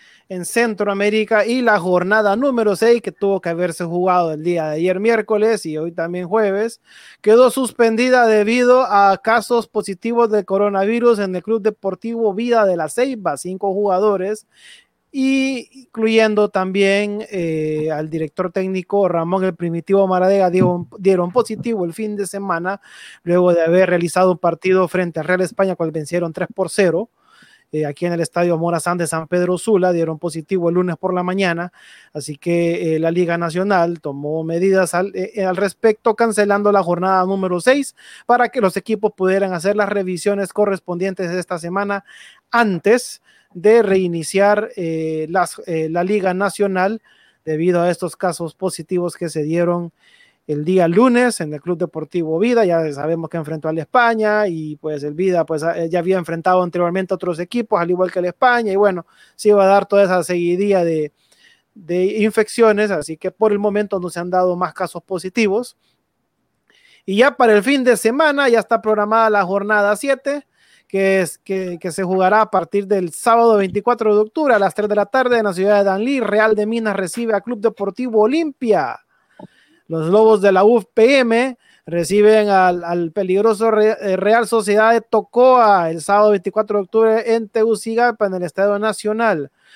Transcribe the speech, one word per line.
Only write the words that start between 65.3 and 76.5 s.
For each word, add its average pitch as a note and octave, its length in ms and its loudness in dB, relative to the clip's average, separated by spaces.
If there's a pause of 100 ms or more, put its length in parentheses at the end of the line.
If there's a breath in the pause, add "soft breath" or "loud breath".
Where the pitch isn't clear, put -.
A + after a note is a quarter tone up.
Y G3 100 -4
ya C4+ 180 4
para A#3 200 4
el G#3 80 4
fin C4 200 0
de A#3+ 140 4
semana C#4 540 0
ya A#3 80 4
está G#3+ 240 -2
programada G#3+ 480 2
la G3+ 120 2
jornada G3+ 540 0
siete, C#4 480 -4 (420 soft breath)
que F#3+ 340 0
es, E3+ 160 -4
que, F#3 420 -8
que F3 140 -8
se G3 100 -6
jugará F#3+ 380 2
a G#3+ 100 0
partir F#3+ 360 -2
del F#3 260 -2
sábado A#3 460 4
veinticuatro G#3 560 0
de G#3+ 80 4
octubre C4 320 0
a G#3 40 4
las G3 160 0
tres G#3 140 -4
de G#3 60 -2
la G3+ 100 2
tarde B3 320 0
en A3 80 2
la G3+ 80 -2
ciudad G3 240 0
de G3+ 80 2
Danlí. A3 360 -2
Real G#3+ 340 2